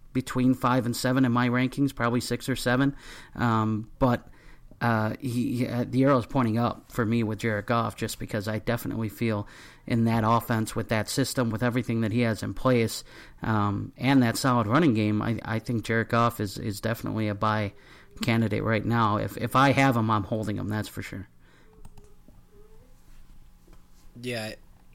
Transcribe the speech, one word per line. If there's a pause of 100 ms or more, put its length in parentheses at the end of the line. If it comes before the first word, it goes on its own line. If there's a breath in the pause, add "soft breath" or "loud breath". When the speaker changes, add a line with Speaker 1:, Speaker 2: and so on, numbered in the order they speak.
(120)
Speaker 1:
between
five
and
seven
in
my
rankings,
probably
six
or
seven. (400 loud breath)
Um, (120)
but, (540 soft breath)
uh,
he,
he,
uh,
the
arrow's
pointing
up
for
me
with
Jared
Goff,
just
because
I
definitely
feel (400 loud breath)
in
that
offense,
with
that
system,
with
everything
that
he
has
in
place, (400 loud breath)
um,
and
that
solid
running
game,
I,
I
think
Jared
Goff
is,
is
definitely
a
buy (500 loud breath)
candidate
right
now.
If,
if
I
have
him,
I'm
holding
him,
that's
for
sure. (3000 soft breath)
Speaker 2:
Yeah, (420)